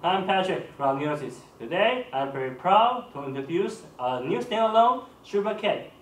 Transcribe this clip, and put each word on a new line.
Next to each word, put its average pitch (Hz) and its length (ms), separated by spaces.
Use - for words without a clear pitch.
I'm 185 240
Patrick 185 500
from 139 220
Neosys. 147 380
Today, 208 560
I'm 135 180
very 131 200
proud 208 640
to 139 100
introduce 139 580
a 123 260
new 175 140
standalone 233 680
SuperCAT 202 640